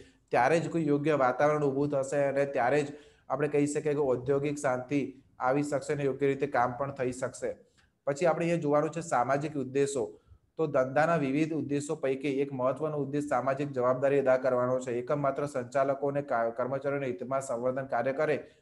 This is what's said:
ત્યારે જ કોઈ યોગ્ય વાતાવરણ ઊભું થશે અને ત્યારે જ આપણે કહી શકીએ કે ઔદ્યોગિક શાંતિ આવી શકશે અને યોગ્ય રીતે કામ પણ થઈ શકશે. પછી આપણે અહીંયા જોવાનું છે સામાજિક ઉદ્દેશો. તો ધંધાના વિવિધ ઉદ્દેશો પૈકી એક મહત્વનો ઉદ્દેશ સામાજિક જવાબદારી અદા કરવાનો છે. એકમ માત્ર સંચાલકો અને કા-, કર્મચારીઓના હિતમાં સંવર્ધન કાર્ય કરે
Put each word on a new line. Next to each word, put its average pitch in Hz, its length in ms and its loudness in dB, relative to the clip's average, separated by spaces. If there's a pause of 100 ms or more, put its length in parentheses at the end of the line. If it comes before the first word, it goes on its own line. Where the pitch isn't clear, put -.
(300)
ત્યારે 143 300 4
જ 151 100 -4
કોઈ 165 160 0
યોગ્ય 143 280 2
વાતાવરણ 147 500 4
ઊભું 143 260 0
થશે 143 340 0
અને 139 200 2
ત્યારે 139 380 2
જ 143 100 -6 (360)
આપણે 143 200 0
કહી 147 180 2
શકીએ 147 260 -2
કે 143 80 0
ઔદ્યોગિક 139 580 0
શાંતિ 127 640 -2 (160)
આવી 131 240 2
શકશે 147 300 -2
અને 147 120 -2
યોગ્ય 135 220 0
રીતે 139 200 0
કામ 127 320 2
પણ 139 140 -4
થઈ 127 200 -2
શકશે. 123 440 -6 (500)
પછી 143 200 0
આપણે 131 180 2
અહીંયા 165 180 0
જોવાનું 147 280 2
છે 165 100 -8
સામાજિક 143 560 0
ઉદ્દેશો. 135 640 -2 (360)
તો 160 100 0
ધંધાના 139 500 2
વિવિધ 147 360 0
ઉદ્દેશો 143 420 -4
પૈકી 135 460 -2
એક 139 120 -2
મહત્વનો 139 440 -2
ઉદ્દેશ 143 320 -4
સામાજિક 135 420 0
જવાબદારી 135 480 2
અદા 127 180 6
કરવાનો 127 440 0
છે. 127 120 -4
એકમ 123 280 -2
માત્ર 143 260 -2
સંચાલકો 139 600 -2
અને 143 140 -2
કા-, 117 280 0
કર્મચારીઓના 135 560 -4
હિતમાં 127 340 -4
સંવર્ધન 127 460 -4
કાર્ય 123 260 -2
કરે 151 240 0 (260)